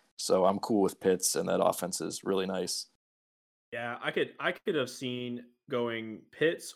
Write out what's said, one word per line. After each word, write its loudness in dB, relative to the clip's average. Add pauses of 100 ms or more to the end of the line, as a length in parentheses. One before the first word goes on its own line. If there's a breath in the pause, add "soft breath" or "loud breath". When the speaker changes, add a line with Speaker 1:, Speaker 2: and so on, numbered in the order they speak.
(160)
Speaker 1:
So 4
I'm 6
cool 2
with 2
Pitts, 2
and 0
that 4
offense 0
is -6
really 0
nice. -4 (840)
Speaker 2:
Yeah, -6
I -2
could, 0
I 0 (120)
could 0
have 0
seen -6 (260)
going -4 (100)
Pitts 0